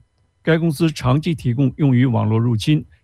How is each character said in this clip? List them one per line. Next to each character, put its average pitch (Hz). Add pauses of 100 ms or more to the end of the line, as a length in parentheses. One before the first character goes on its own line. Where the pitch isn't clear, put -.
(420)
该 165
公 165
司 160
长 131
期 160
提 123
供 127
用 139
于 123
网 110
络 110
入 117
侵 151 (200)